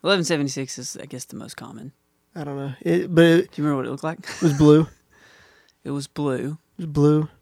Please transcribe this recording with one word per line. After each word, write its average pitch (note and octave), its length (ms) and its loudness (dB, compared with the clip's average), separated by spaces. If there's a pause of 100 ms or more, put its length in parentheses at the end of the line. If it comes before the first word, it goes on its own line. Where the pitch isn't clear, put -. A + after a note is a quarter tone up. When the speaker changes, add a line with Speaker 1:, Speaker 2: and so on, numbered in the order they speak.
Speaker 1:
Eleven F#3 200 2
seventy-six C#3+ 540 -4
is, - 200 -14
I - 80 -14
guess, B2+ 200 -14
the - 100 -20
most G#2+ 200 -14
common. A2+ 360 -16 (440)
Speaker 2:
I E3 80 -10
don't C#3+ 140 -10
know. C#3 240 -8
It, F3+ 320 -2
but E3 120 8
it E3+ 260 4
Speaker 1:
Do - 100 -8
you D3 60 0
remember C#3+ 100 0
what B2+ 100 -4
it A#2+ 40 -8
looked C#3 120 -10
like? D#3+ 160 -8
<laughs> - 180 -14
Speaker 2:
it - 40 -8
was D#3+ 120 2
blue. D3+ 340 6 (960)
Speaker 1:
It - 80 -8
was C#3 160 -8
blue. C#3 500 -4 (200)
Speaker 2:
It - 40 -10
was E3+ 60 -8
blue. D3+ 420 4 (120)